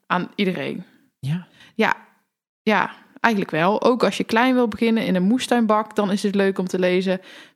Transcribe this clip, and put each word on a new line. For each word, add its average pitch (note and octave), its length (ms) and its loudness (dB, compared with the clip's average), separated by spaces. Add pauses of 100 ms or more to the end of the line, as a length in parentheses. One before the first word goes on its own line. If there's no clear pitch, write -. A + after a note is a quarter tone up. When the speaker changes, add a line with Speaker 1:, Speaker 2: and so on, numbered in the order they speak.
Speaker 1:
Aan F3+ 280 -4
iedereen. F3 500 -4 (340)
Speaker 2:
Ja. D#3+ 280 -6 (280)
Speaker 1:
Ja, G#3+ 200 0 (680)
ja, G#3 280 0 (300)
eigenlijk G3 340 0
wel. F3 280 2
Ook A#3+ 220 2
als - 120 0
je - 80 -4
klein B3+ 300 2
wil B3 140 2
beginnen A3+ 380 0
in F#3 80 0
een F3+ 80 0
moestuinbak, A3 760 0
dan G3+ 140 0
is G3+ 120 -2
het G3 120 -2
leuk G3 240 0
om F#3 100 -2
te F#3 100 -4
lezen. F#3 420 0 (360)